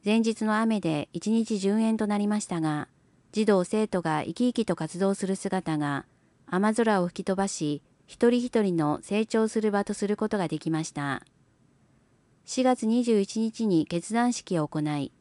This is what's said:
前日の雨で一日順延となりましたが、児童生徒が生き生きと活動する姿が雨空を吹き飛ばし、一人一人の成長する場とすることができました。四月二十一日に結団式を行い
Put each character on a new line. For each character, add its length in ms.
前 160
日 240
の 140
雨 220
で 340
一 160
日 280
順 240
延 140
と 100
な 120
り 100
ま 100
し 60
た 160
が、 280
児 140
童 180
生 240
徒 140
が 220
生 100
き 0
生 40
き 140
と 100
活 220
動 160
す 120
る 100
姿 420
が 260
雨 280
空 280
を 60
吹 160
き 20
飛 80
ば 140
し、 340
一 220
人 140
一 180
人 160
の 260
成 220
長 240
す 100
る 120
場 140
と 100
す 120
る 120
こ 100
と 80
が 120
で 100
き 120
ま 140
し 60
た。 320
四 180
月 240
二 180
十 160
一 200
日 260
に 200
結 260
団 220
式 240
を 100
行 120
い 400